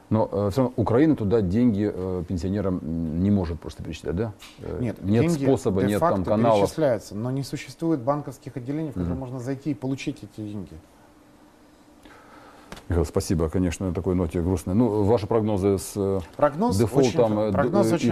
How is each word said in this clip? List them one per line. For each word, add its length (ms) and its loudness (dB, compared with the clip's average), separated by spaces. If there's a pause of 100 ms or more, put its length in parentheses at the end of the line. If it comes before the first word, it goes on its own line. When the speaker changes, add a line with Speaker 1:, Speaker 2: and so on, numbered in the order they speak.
Speaker 1:
Но, 220 2
э, 180 0
всё 120 0
равно 160 0
Украина 400 4
туда 240 2
деньги, 520 2
э, 320 -4
пенсионерам 540 -2 (420)
не 100 4
может 280 0
просто 240 -14
перечислять, 320 -8
да? 160 -2 (300)
Э, 180 -10
Speaker 2:
Нет, 240 -6
Speaker 1:
нет 220 4
Speaker 2:
деньги 180 0
Speaker 1:
способа, 380 2
нет 180 2
там 100 4
Speaker 2:
де-факто 200 0
Speaker 1:
каналов. 320 4
Speaker 2:
перечисляются, 540 0
но 160 -4
не 120 -4
существует 560 -4
банковских 560 -6
отделений, 360 -6
в 20 -14
которые 220 -4
Speaker 1:
Мгм. 40 -6
Speaker 2:
можно 200 -10
зайти 320 -6
и 20 -2
получить 500 -6
эти 160 -16
деньги. 380 -10 (2000)
Speaker 1:
Михаил, 160 2
спасибо, 440 -2
конечно, 380 -2
на 60 -2
такой 200 -2
ноте 280 0
грустной. 340 -2
Ну, 280 2
ваши 220 2
прогнозы 520 2
с, 180 -8
э, 240 0 (160)
Speaker 2:
Прогноз 420 2
Speaker 1:
дефолтом, 600 4
Speaker 2:
очень, 60 0
Speaker 1:
э, 40 0
д-, 60 0
Speaker 2:
прогноз 340 2
Speaker 1:
э, 20 4
и 40 4
Speaker 2:
очень 180 2